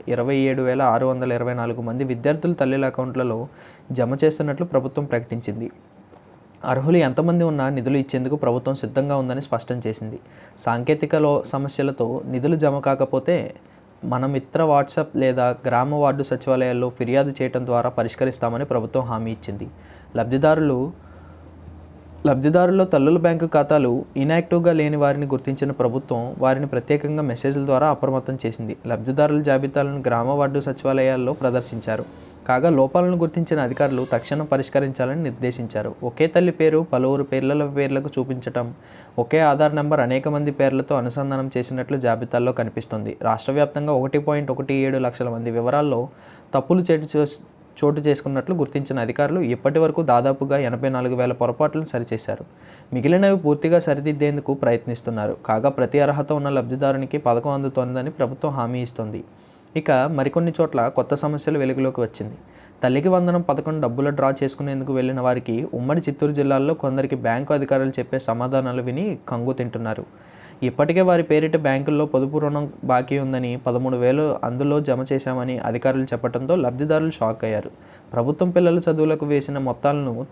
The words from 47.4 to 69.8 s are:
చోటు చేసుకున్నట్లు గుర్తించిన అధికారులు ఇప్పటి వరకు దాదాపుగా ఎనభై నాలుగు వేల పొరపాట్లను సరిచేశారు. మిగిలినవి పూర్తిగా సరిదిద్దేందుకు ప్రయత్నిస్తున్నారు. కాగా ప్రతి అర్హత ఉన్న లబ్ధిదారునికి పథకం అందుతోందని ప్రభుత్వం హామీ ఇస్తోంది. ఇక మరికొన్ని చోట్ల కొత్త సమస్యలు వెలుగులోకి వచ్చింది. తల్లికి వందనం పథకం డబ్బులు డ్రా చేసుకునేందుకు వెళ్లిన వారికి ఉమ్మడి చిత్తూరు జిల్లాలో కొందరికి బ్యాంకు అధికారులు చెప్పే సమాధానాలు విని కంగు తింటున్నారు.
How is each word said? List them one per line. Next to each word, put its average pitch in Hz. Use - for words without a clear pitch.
చోటు 147
చేసుకున్నట్లు 143
గుర్తించిన 139
అధికారులు 143
ఇప్పటి 139
వరకు 160
దాదాపుగా 139
ఎనభై 127
నాలుగు 127
వేల 123
పొరపాట్లను 143
సరిచేశారు. 117
మిగిలినవి 180
పూర్తిగా 160
సరిదిద్దేందుకు 147
ప్రయత్నిస్తున్నారు. 117
కాగా 110
ప్రతి 135
అర్హత 143
ఉన్న 143
లబ్ధిదారునికి 135
పథకం 120
అందుతోందని 131
ప్రభుత్వం 135
హామీ 123
ఇస్తోంది. 113
ఇక 156
మరికొన్ని 147
చోట్ల 135
కొత్త 131
సమస్యలు 151
వెలుగులోకి 131
వచ్చింది. 113
తల్లికి 131
వందనం 180
పథకం 151
డబ్బులు 131
డ్రా 135
చేసుకునేందుకు 135
వెళ్లిన 131
వారికి 123
ఉమ్మడి 135
చిత్తూరు 147
జిల్లాలో 139
కొందరికి 135
బ్యాంకు 123
అధికారులు 135
చెప్పే 131
సమాధానాలు 127
విని 143
కంగు 123
తింటున్నారు. 117